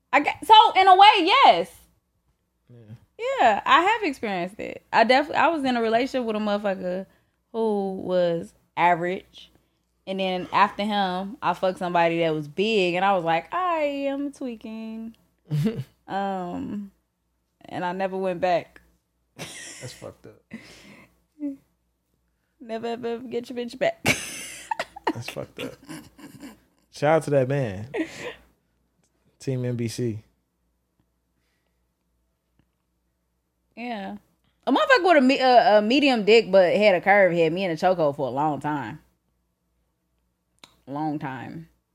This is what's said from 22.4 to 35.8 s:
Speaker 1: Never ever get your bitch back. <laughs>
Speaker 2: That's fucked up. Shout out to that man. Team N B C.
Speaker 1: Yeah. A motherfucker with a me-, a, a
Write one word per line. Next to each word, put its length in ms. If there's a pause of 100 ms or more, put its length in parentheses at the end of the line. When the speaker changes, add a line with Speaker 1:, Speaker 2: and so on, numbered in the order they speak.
Speaker 1:
Never 280
ever 280
get 320
your 80
bitch 220
back. 240
<laughs> 1120
Speaker 2:
That's 160
fucked 320
up. 100 (1160)
Shout 240
out 80
to 80
that 160
man. 400 (1500)
Team 260
N 100
B 120
C. 320 (3500)
Speaker 1:
Yeah. 420 (500)
A 40
motherfucker 320
with 140
a 40
me-, 180
a, 400
a 20